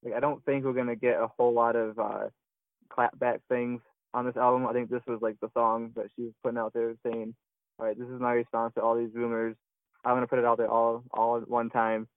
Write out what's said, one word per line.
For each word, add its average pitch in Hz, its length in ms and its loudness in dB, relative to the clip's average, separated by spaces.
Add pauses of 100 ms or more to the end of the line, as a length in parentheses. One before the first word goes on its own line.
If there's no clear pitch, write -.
Like, 120 120 -6
I 120 40 0
don't 143 260 -2
think 139 200 0
we're 131 80 0
gonna 123 220 -2
get 113 260 2
a 113 60 0
whole 120 260 2
lot 117 220 4
of, 110 240 -2
uh, 107 300 -2 (600)
clapback 123 600 0
things 120 320 -2 (320)
on 123 120 -2
this 123 120 -4
album. 127 280 4
I 117 80 -2
think 120 160 0
this 123 160 -4
was, 113 160 -4
like, 110 180 -2
the 110 120 -8
song 117 440 0
that 107 200 -8
she 123 80 -8
was 113 100 -10 (100)
putting 120 140 -2
out 110 160 -4
there 117 300 -2
saying, 113 320 -6 (420)
"All 113 80 -6
right, 107 120 -2
this 120 120 -10
is 127 100 -12
my 123 140 0
response 117 420 0
to 113 60 -2
all 113 140 4
these 117 180 -2
rumors. 113 420 -2 (480)
I'm 123 120 4
gonna 127 120 0
put 127 120 0
it 120 60 2
out 117 120 4
there 113 120 0
all, 117 420 2
all 117 260 2
at 113 100 -6
one 117 220 0
time." 110 480 0